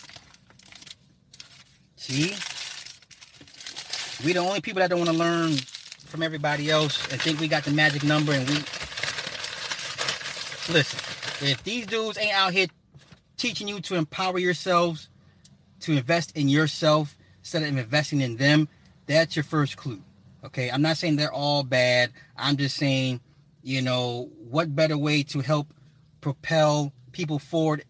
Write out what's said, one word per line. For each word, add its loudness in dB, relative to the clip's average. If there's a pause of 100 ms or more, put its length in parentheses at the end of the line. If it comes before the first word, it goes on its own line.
(2000)
See? 0 (1900)
We 0
the 0
only 0
people -6
that 4
don't 2
wanna 4
learn 2 (500)
from -8
everybody -2
else 2
and -4
think 0
we -2
got 0
the 0
magic 4
number 4
and 0
we, 2 (2250)
listen, 2 (400)
if 0
these -6
dudes -4
ain't 0
out 2
here 2 (680)
teaching -4
you -6
to -4
empower -2
yourselves, 2 (720)
to 0
invest 2
in 2
yourself 2 (240)
instead -4
of -2
investing 0
in 0
them, 6 (380)
that's 4
your 2
first 0
clue. -8 (440)
Okay? -4
I'm 2
not 2
saying 2
they're 0
all 0
bad. 4 (240)
I'm 0
just -2
saying, 0 (420)
you -4
know, -2 (180)
what 0
better 4
way 2
to -4
help -2 (460)
propel 2 (180)
people -4
forward 0